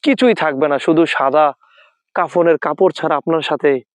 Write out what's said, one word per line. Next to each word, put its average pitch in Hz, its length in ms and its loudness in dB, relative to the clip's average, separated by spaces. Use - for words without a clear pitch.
কিছুই 254 320 2
থাকবে 151 320 -2
না, 143 120 0
শুধু 165 260 2
সাদা 147 400 0
কাফনের 170 500 0
কাপড় 160 320 0
ছাড়া 160 240 -2
আপনার 160 280 -2
সাথে 147 220 0